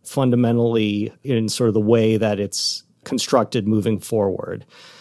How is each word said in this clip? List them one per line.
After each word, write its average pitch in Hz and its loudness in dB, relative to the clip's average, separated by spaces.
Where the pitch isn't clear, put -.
fundamentally 117 0
in 117 -2
sort 117 0
of 104 2
the 107 0
way 110 4
that 104 0
it's - -6
constructed 120 0
moving 107 0
forward. 98 -4